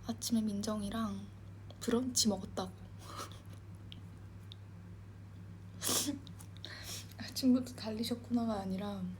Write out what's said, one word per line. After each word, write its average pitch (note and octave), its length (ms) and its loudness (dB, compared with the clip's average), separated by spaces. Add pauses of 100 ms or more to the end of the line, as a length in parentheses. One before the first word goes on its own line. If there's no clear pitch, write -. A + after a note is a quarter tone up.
아침에 A3+ 340 4
민정이랑 G#3 840 2 (520)
브런치 A#3+ 500 6
먹었다고. F#3+ 440 2 (3000)
<laughs> - 1400 -2
"아침부터 B3+ 560 6
달리셨구나"가 A3+ 880 2
아니라 F#3+ 400 0 (180)